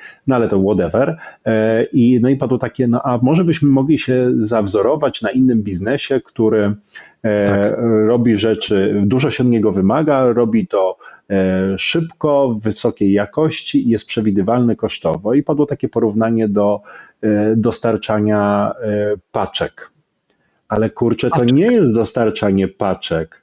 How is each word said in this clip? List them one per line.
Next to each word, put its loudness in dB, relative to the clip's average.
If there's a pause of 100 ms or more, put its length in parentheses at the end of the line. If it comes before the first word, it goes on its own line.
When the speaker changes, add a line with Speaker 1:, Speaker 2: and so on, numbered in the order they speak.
(260)
Speaker 1:
no 2
ale 0
to 0
whatever. 0 (300)
E, 0
i, 2
no 2
i 2
padło -2
takie, -2
no 0
a -2
może 2
byśmy 0
mogli 2
się 0
zawzorować 0
na 0
innym 2
biznesie, -4
który, 0 (480)
e, 0
Speaker 2:
Tak. 0 (320)
Speaker 1:
robi 2
rzeczy, 0
dużo 0
się -2
od 4
niego 2
wymaga, 2
robi 0
to, 0 (340)
e, 0
szybko, -2
wysokiej -2
jakości -2
i 2
jest -2
przewidywalny 0
kosztowo. -4
I 2
padło 0
takie -6
porównanie 0
do, 0 (420)
e, 2
dostarczania, 0 (100)
e, -2 (180)
paczek. -6 (800)
Ale 0
kurczę, -2
to -2
Speaker 2:
Paczek. 2
Speaker 1:
nie 4
jest 2
dostarczanie 0
paczek. -6